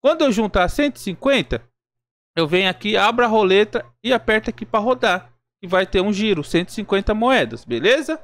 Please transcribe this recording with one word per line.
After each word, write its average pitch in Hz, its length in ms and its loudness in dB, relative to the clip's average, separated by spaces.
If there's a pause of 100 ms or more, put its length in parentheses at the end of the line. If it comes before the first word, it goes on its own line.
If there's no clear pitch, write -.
Quando 311 220 2
eu 269 80 2
juntar 196 360 0
cento 285 280 -2
e - 40 -20
cinquenta, 196 600 -2 (720)
eu 165 120 0
venho 185 220 2
aqui, 208 280 -2
abro 233 260 2
a 240 40 2
roleta 208 580 2 (180)
e 240 80 -2
aperto 220 380 0
aqui 214 160 -10
pra - 140 -2
rodar. 220 520 -2 (300)
E 190 60 -16
vai 185 200 0
ter 190 140 0
um 208 120 0
giro, 190 300 0
cento 175 260 -2
e - 40 -18
cinquenta 202 400 -2
moedas, 214 520 0
beleza? 247 580 0